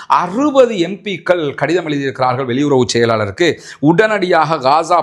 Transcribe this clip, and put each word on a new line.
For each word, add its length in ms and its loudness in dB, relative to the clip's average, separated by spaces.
அறுபது 720 2
எம் 140 -2
பிக்கள் 600 -4
கடிதம் 340 -2
எழுதியிருக்கிறார்கள் 600 -2
வெளியுறவு 460 2
செயலாளருக்கு. 640 0
உடனடியாக 760 2
காசா 480 2